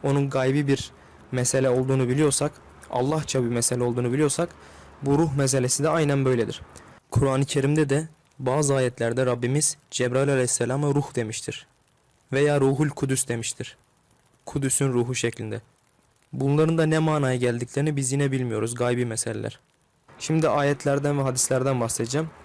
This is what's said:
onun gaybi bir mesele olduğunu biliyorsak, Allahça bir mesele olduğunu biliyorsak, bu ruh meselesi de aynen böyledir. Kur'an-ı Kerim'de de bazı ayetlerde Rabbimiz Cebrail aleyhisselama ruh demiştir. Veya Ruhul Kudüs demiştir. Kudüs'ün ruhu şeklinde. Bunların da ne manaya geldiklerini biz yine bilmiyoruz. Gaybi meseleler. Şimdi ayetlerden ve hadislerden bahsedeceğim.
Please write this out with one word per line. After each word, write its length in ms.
onun 280
gaybi 360
bir 240
mesele 380
olduğunu 380
biliyorsak, 440
Allahça 520
bir 60
mesele 340
olduğunu 300
biliyorsak, 360
bu 160
ruh 160
meselesi 500
de 40
aynen 360
böyledir. 380
Kur'an-ı 340
Kerim'de 440
de 200
bazı 360
ayetlerde 520
Rabbimiz 500
Cebrail 380
aleyhisselama 600
ruh 260
demiştir. 520
Veya 280
Ruhul 280
Kudüs 400
demiştir. 480
Kudüs'ün 460
ruhu 220
şeklinde. 460
Bunların 460
da 80
ne 120
manaya 380
geldiklerini 600
biz 160
yine 200
bilmiyoruz. 420
Gaybi 320
meseleler. 540
Şimdi 300
ayetlerden 680
ve 40
hadislerden 580
bahsedeceğim. 500